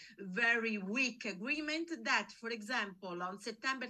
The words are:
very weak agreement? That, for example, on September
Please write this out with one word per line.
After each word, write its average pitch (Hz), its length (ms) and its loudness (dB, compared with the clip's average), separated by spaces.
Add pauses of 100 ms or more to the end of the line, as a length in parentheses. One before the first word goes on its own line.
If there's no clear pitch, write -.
(180)
very 226 600 4
weak 220 460 0
agreement? 302 640 0 (140)
That, 220 380 2
for 226 100 -4
example, 202 720 -2
on 190 180 -4
September 262 500 -2